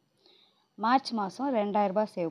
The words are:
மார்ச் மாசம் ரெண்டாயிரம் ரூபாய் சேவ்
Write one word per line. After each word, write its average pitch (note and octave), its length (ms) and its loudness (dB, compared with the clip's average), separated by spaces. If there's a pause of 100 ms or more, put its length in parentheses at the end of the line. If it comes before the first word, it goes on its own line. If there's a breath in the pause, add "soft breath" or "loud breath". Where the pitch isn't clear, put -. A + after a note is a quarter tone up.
(840 soft breath)
மார்ச் C4 340 2
மாசம் A3+ 400 -4
ரெண்டாயிரம் G3+ 360 2
ரூபாய் G#3+ 200 0
சேவ் E3 160 -2